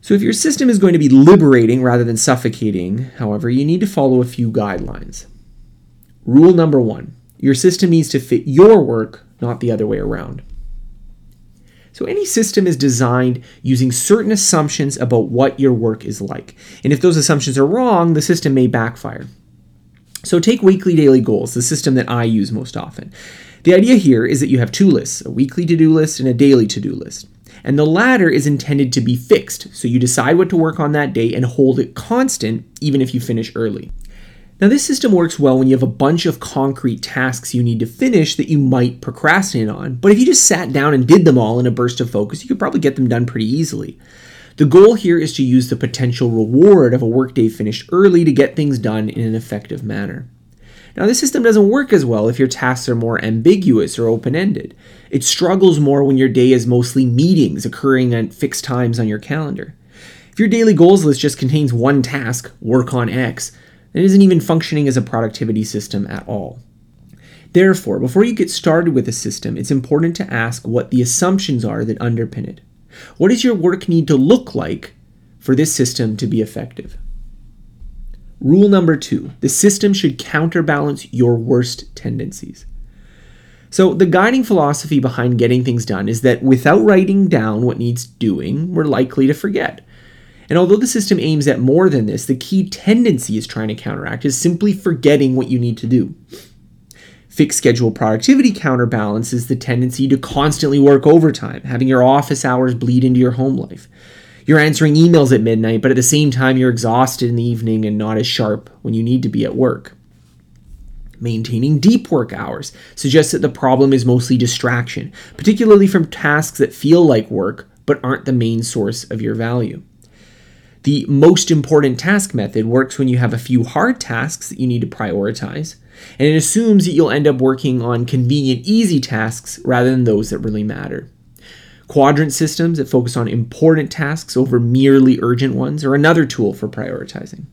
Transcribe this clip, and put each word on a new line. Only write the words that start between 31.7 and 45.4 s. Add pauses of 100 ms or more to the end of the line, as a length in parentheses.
it
constant (160)
even
if
you
finish
early. (720)
Now,
this
system
works
well
when
you
have
a
bunch
of
concrete
tasks
you
need
to
finish
that
you
might
procrastinate
on,
but
if
you
just
sat
down
and
did
them
all
in
a
burst
of
focus,
you
could
probably
get
them
done
pretty
easily. (600)
The
goal
here
is
to